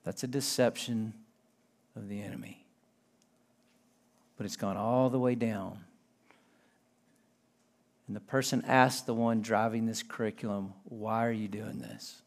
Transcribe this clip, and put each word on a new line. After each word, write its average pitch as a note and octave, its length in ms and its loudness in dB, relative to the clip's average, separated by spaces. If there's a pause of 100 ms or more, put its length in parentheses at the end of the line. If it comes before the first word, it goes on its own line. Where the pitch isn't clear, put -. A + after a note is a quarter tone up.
That's - 220 -6
a - 20 -4
deception A#2+ 840 0 (800)
of G#2+ 140 -12
the G2+ 140 -8
enemy. - 420 -12 (1700)
But G#2 100 -8
it's - 100 -6
gone G2 220 -2
all B2 320 4
the C3 80 0
way B2 160 4
down. G#2 500 -4 (2250)
And G#2 100 -8
the G#2 40 -8
person C3+ 460 0
asked C3 380 6
the B2 100 -2
one A2+ 280 2
driving A2+ 420 2
this A2+ 180 -2
curriculum, G2+ 720 -4 (120)
"Why A2 420 -2
are A#2 40 2
you G#2+ 160 -2
doing G#2 340 -8
this?" - 460 -14